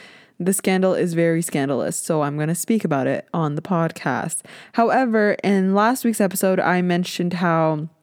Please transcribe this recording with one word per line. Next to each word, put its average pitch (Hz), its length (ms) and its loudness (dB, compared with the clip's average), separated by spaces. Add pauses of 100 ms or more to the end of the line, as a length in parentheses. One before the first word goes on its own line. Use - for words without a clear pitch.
(400)
the 180 120 0
scandal 190 420 2
is 170 200 0
very 165 280 2
scandalous, 139 540 -2
so 156 260 -2
I'm 143 160 -2
gonna 156 160 -2
speak 220 300 0
about 139 240 0
it - 260 -4
on 156 220 -2
the 160 60 -6
podcast. 165 800 -2 (320)
However, 226 580 2 (100)
in 190 320 2
last 220 300 2
week's 226 160 0
episode, 190 400 0
I 180 200 2
mentioned 180 540 -2
how 160 540 0 (140)